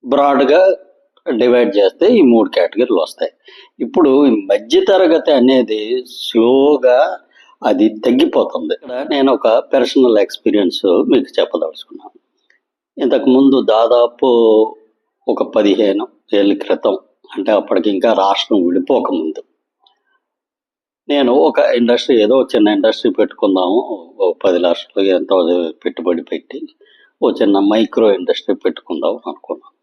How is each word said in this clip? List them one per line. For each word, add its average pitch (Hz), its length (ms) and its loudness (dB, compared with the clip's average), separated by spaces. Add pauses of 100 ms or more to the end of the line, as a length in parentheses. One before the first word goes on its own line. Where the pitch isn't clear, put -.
బ్రాడ్‌గా 143 680 2 (560)
డివైడ్ 120 440 2
చేస్తే 101 300 2
ఈ 226 160 4
మూడు 113 260 4
కేటగిరీలు 98 540 -2
వస్తాయి. - 300 -8 (480)
ఇప్పుడు 143 460 2
ఈ 131 40 4
మధ్యతరగతి 185 1000 0
అనేది 123 760 0
స్లోగా 135 1120 0 (480)
అది 107 220 2
తగ్గిపోతుంది. 127 880 -2
ఇక్కడ 131 360 -10
నేను 135 220 0
ఒక - 160 -2
పర్సనల్ 123 720 2
ఎక్స్పీరియన్స్ 98 680 -2
మీకు - 560 0
చెప్పదలుచుకున్నాను. - 800 -8 (840)
ఇంతకుముందు 135 580 4
దాదాపు 120 680 2 (1000)
ఒక - 140 -2
పదిహేను 104 680 0 (260)
ఏళ్ళ 101 240 0
క్రితం, 98 400 -4 (380)
అంటే - 160 -2
అప్పటికి 101 380 0
ఇంకా 107 220 0
రాష్ట్రం 98 540 0
విడిపోకముందు, 90 760 -4 (1700)
నేను 143 240 0
ఒక 151 260 2
ఇండస్ట్రీ, 120 640 2
ఏదో 120 200 2
చిన్న 107 260 -2
ఇండస్ట్రీ 104 420 0
పెట్టుకుందాము, 95 1080 -2
ఓ 90 140 0 (120)
పది 90 140 0
లక్షలు 87 440 -4
ఎంతో 87 680 0 (160)
పెట్టుబడి 87 380 -4
పెట్టి - 380 -12 (640)
ఓ 123 80 0
చిన్న 98 280 0
మైక్రో 107 560 0
ఇండస్ట్రీ 92 400 -4
పెట్టుకుందాం 82 560 -6
అనుకున్నాను. - 640 -14 (100)